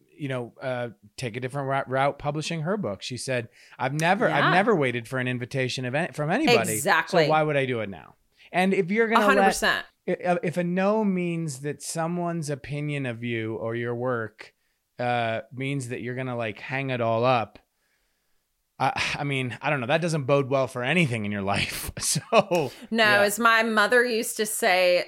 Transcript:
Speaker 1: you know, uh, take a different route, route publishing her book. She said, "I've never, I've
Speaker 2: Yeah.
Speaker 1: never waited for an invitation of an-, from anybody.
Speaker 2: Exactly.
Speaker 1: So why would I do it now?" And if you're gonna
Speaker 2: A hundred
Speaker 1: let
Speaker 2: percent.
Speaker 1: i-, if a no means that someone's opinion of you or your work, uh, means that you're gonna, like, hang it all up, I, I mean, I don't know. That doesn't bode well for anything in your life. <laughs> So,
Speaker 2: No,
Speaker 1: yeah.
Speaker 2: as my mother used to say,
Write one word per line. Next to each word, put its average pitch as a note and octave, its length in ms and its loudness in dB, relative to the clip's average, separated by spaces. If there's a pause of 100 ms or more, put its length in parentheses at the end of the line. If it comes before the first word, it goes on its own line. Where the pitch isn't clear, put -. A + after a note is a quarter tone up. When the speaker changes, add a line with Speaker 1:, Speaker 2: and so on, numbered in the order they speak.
(160)
Speaker 1:
you D3 120 -8
know, B2 240 -6 (100)
uh, B2 260 -4 (280)
take A2+ 200 -6
a A#2+ 40 -6
different C3+ 280 -4
route, C3+ 200 0
route C3+ 300 0
publishing D3+ 440 -4
her F3+ 140 -2
book. A2 240 -6
She - 160 -10
said, A#2+ 320 -4 (300)
"I've C3 160 -2
never, F#3 340 2
I've - 160 2
Speaker 2:
Yeah. - 60 4
Speaker 1:
never G3+ 260 4
waited B2 320 -2
for C3 100 -4
an B2+ 80 -2
invitation B2+ 600 -4
of B2 80 -4
an-, D#3+ 180 -2
from D3+ 180 -4
anybody. A#3+ 440 2
Speaker 2:
Exactly. D#3+ 500 2
Speaker 1:
So D3 60 2
why D#3 120 4
would D3+ 140 0
I C3+ 80 2
do B2 160 -2
it G#2 80 -6
now?" C#2+ 280 -14 (360)
And F#3 220 2
if F3+ 160 0
you're A3 180 2
gonna G#3+ 140 4
Speaker 2:
A G#3 40 4
hundred G3+ 140 6
Speaker 1:
let G3 80 6
Speaker 2:
percent. F#3 380 0 (200)
Speaker 1:
i-, F3+ 360 0
if F3+ 160 -2
a F3+ 60 0
no F#3+ 400 2
means E3+ 560 -2
that C#3+ 220 -6
someone's E3+ 680 -4
opinion D3 560 -4
of A#2 180 -6
you A2+ 320 -2
or A2+ 180 -4
your A#2+ 200 -4
work, A#2+ 580 -4 (460)
uh, A#2+ 420 0 (140)
means C3+ 340 -6
that A#2+ 140 -8
you're B2 140 -8
gonna, B2+ 200 -6
like, A#2 240 -4
hang C3+ 300 -6
it B2+ 100 -2
all A2+ 240 2
up, B2 340 2 (1200)
I, - 400 -2
I D3 60 -6
mean, C3 360 -4
I C#3 80 -4
don't D3 120 0
know. A#2 80 -4
That D#3 120 2
doesn't D#3+ 240 0
bode C#3+ 240 2
well C3+ 180 2
for B2 160 -8
anything B2 440 2
in G#2 60 -4
your G2+ 100 -4
life. - 540 -2
<laughs> - 40 -8
So, - 200 -2 (720)
Speaker 2:
No, A3+ 140 2
Speaker 1:
yeah. G#3 160 6
Speaker 2:
as G3+ 180 2
my A3+ 240 6
mother A3+ 420 4
used A3 340 -2
to G#3+ 80 -2
say, F3+ 600 4